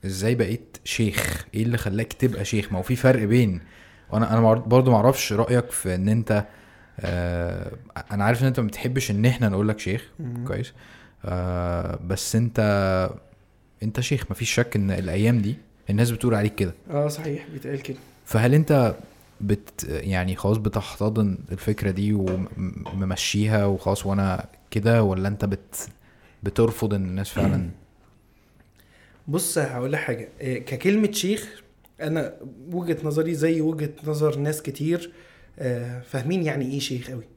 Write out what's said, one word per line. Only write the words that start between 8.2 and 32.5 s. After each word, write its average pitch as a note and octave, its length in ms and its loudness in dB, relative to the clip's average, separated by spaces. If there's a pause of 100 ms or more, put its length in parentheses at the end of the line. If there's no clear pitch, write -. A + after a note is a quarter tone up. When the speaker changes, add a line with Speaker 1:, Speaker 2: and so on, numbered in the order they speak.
Speaker 1:
عارف A#2 180 4
إن C3+ 60 4
أنت B2 120 2
ما A2+ 80 2
بتحبش B2 440 -2
إن G#2 140 2
إحنا A#2+ 240 4
نقول G2+ 180 2
لك G#2+ 120 0
شيخ، G2+ 400 -4
Speaker 2:
مم. A#2+ 280 -8
Speaker 1:
كويس؟ B2+ 260 -6 (520)
آه، F2+ 840 -2
بس - 280 -4
أنت، A#2 240 0 (1200)
أنت G#2+ 160 -4
شيخ، B2+ 320 -2
مفيش A2+ 220 -4
شك - 220 0
إن G2 160 2
الأيام G2 500 2
دي G#2 140 -2 (340)
الناس A#2 220 4
بتقول A2+ 240 2
عليك G#2 200 2
كده. F2+ 180 0 (180)
Speaker 2:
آه، D3 160 0
صحيح، D3+ 460 -6
بيتقال C3+ 280 -8
كده. C3 160 -10 (280)
Speaker 1:
فهل A#2 280 4
أنت D3 420 6 (460)
بت-، - 480 -2
يعني F2+ 460 0
خلاص A2 220 2
بتحتضن G#2 800 0 (140)
الفكرة G#2 400 -2
دي G2+ 220 0
وممشيها F#2+ 1500 0
وخلاص G2 400 0
وأنا G2 400 0 (260)
كده، A2+ 320 4
ولا F#2+ 240 2
أنت G2+ 180 -2
بت-، - 440 -6 (540)
بترفض A2+ 500 2
إن F#2+ 120 -2
الناس F#2 240 -4
فعلًا؟ F#2+ 400 0
Speaker 2:
<clears throat> - 140 -18 (1400)
بص، E3 300 -2
هقول C3 340 -2
لك - 80 -2
حاجة. A2+ 300 -6 (120)
إيه، B2+ 240 -6
ككلمة G3+ 460 0
شيخ، - 500 -4 (400)
أنا D#3 320 -4 (380)